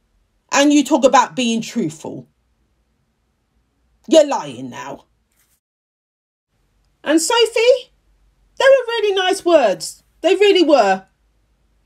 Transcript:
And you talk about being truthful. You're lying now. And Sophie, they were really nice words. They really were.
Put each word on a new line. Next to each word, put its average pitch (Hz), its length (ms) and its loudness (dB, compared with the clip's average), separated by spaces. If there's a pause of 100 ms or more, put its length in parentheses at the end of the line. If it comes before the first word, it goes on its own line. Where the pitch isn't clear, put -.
(520)
And 285 220 2
you 294 100 2
talk 277 220 0
about 247 300 2
being 226 260 -4
truthful. - 640 -10 (1800)
You're 294 200 4
lying 139 420 -8
now. 131 360 -16 (2000)
And 320 180 0
Sophie, 466 680 0 (680)
they 508 60 0
were 539 220 4
really 427 280 -2
nice 381 300 -4
words. 254 580 0 (180)
They 349 140 2
really 381 280 2
were. 214 420 2 (800)